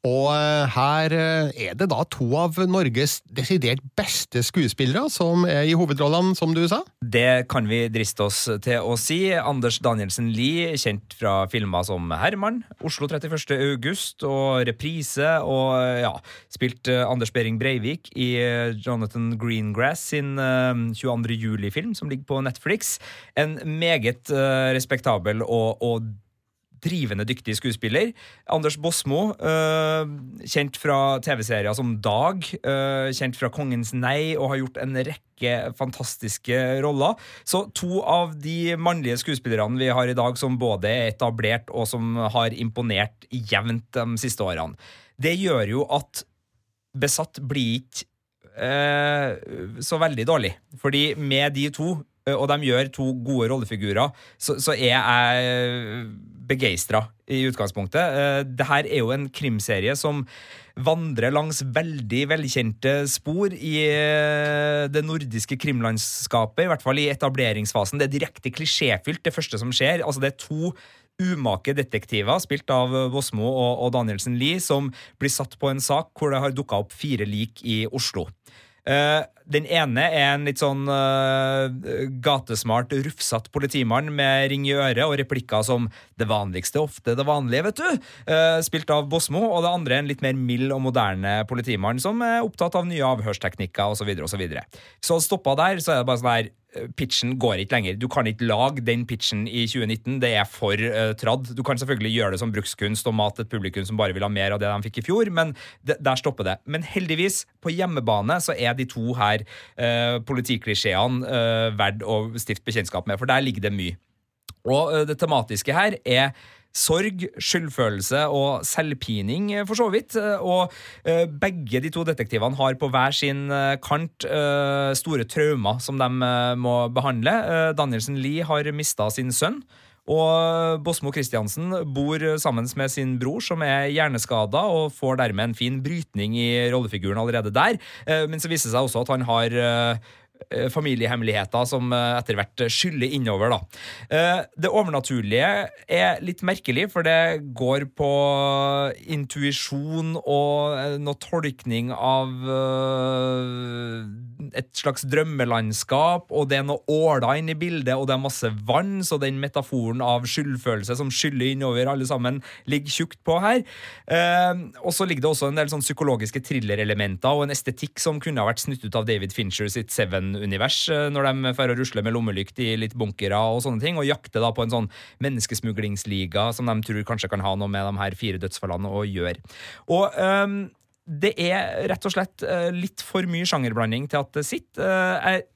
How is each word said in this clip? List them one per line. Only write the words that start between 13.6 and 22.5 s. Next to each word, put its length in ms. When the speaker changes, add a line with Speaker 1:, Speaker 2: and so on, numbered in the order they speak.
Speaker 2:
og 460
Reprise, 720
og, 400
eh, 240
ja, 80
spilt, 400
eh, 160
Anders 280
Behring 280
Breivik 560
i, 220
eh, 400
Jonathan 600
Greengrass 600
sin, 260
eh, 340
tjueandre 420
juli-film, 600
som 100
ligger 160
på 200
Netflix. 540